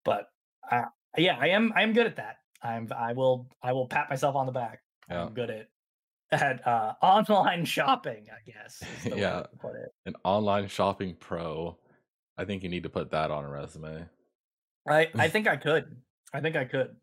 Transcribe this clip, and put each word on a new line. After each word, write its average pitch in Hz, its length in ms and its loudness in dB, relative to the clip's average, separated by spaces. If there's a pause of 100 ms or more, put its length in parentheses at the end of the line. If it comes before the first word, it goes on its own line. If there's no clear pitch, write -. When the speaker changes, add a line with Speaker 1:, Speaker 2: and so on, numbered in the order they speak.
Speaker 1:
But, 101 260 0 (420)
uh, 120 140 2 (320)
yeah, 160 220 4
I 147 100 4
am, 220 260 4
I 185 80 4
am 220 100 2
good 226 140 4
at 156 80 -6
that. 113 220 -12 (260)
I'm, 117 340 -6
I 117 160 -2
will, 127 340 2 (140)
I 127 120 -2
will 131 140 0
pat 147 220 -2
myself 139 260 0
on 131 100 0
the 127 60 -6
back. 120 300 -6 (280)
Speaker 2:
Yeah. 87 160 -4
Speaker 1:
I'm 107 80 -10
good 117 180 -6
at, 110 180 -12 (640)
at, 139 340 0
uh, 110 320 2
<laughs> - 60 -2
online 185 640 4
shopping, 143 640 0
I - 180 -20
guess, 107 320 -18
is - 220 -14
the 117 80 -2
way 101 80 -4
Speaker 2:
<laughs> - 20 0
Yeah. 90 200 0
Speaker 1:
to - 80 -12 (120)
put - 140 -10
it. - 180 -12 (140)
Speaker 2:
An - 160 -8
online 101 460 2
shopping 95 500 -2
pro. 82 580 -6 (600)
I 98 80 -6
think 95 180 -6
you 90 60 -4
need 85 140 -4
to - 60 -8
put 85 220 -4
that 78 180 0
on 76 160 -4
a 71 40 -10
resume. 78 560 -12 (800)
Speaker 1:
I, 156 280 6
I 147 120 2
Speaker 2:
<laughs> - 20 2
Speaker 1:
think 214 180 2
I 156 100 2
could. 147 400 0 (360)
I 139 60 -4
think 156 160 -2
I 135 100 0
could. 131 380 -2